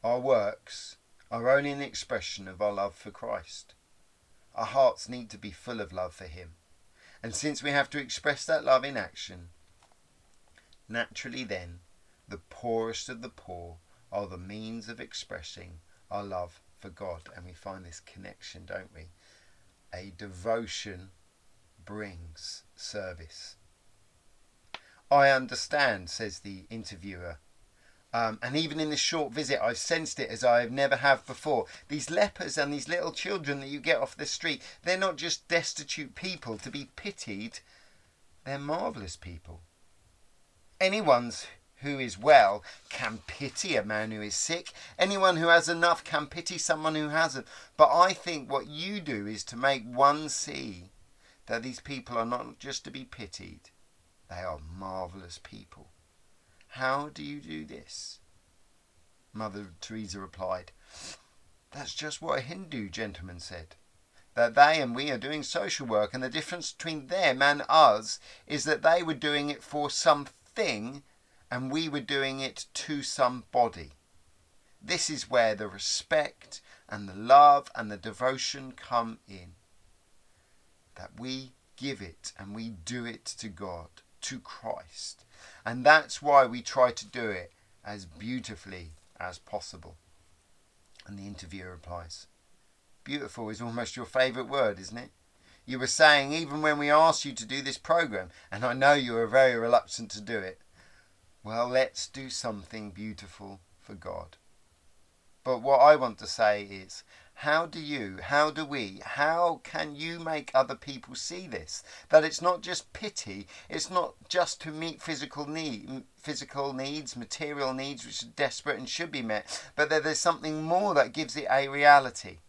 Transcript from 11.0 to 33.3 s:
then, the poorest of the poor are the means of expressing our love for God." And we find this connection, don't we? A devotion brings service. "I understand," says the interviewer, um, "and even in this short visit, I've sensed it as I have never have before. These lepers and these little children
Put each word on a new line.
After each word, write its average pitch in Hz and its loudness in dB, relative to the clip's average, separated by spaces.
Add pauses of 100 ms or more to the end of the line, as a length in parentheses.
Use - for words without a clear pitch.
then, 90 -8 (480)
the 101 -14
poorest 113 -4
of 117 -12
the 120 -14
poor 87 -16 (340)
are 101 -4
the 90 -14
means 107 -12
of 117 -14
expressing - -14 (320)
our 101 -6
love 92 -6 (220)
for - -14
God." 85 -12
And 87 -16
we 90 -18
find 92 -14
this 85 -18
connection, - -18
don't 90 -12
we? 85 -18 (840)
A 92 -14
devotion 98 -6 (720)
brings 92 -12 (120)
service. 90 -12 (1600)
"I 143 8
understand," 123 0
says 104 -8
the 98 -14
interviewer, 92 -12 (760)
um, 113 -2
"and 127 -6
even 156 -2
in 156 -2
this 147 -2
short 147 -2
visit, 135 -2
I've 117 0
sensed 160 -4
it 123 -4
as 113 -8
I 120 6
have 117 -4
never 143 2
have 135 4
before. - -2 (220)
These 147 -6
lepers 175 0
and 147 0
these 139 -6
little 165 -2
children 156 -4